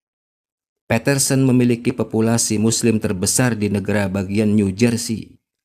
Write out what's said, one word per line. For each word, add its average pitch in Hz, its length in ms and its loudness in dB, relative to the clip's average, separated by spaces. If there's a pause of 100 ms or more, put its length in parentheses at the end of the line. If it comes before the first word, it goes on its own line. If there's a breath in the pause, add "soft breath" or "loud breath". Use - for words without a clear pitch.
(880)
"Paterson 135 560 0
memiliki 123 480 2
populasi 110 720 0
muslim 110 400 0
terbesar 104 560 -2
di 104 80 -2
negara 101 400 -2
bagian 98 480 0
New 104 160 2
Jersey," 113 640 -2 (300)